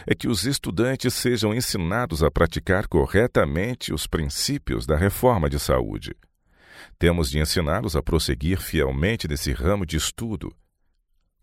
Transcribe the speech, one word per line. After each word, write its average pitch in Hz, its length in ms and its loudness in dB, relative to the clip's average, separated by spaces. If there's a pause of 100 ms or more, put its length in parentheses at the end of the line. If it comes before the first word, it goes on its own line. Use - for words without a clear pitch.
é - 80 2
que - 140 -4
os 107 160 0
estudantes 123 720 0
sejam 110 400 0
ensinados 101 680 -2
a 76 80 4
praticar 87 580 2
corretamente 92 1000 2
os - 160 -4
princípios 71 800 -4
da 76 140 2
reforma 98 500 2
de 69 100 -2
saúde. 52 560 -2 (840)
Temos 85 320 4
de 73 80 0
ensiná-los 85 560 0
a 69 80 2
prosseguir 78 580 0
fielmente 76 680 -2
nesse 71 240 -4
ramo 90 340 0
de 78 100 -2
estudo, 82 560 -6 (920)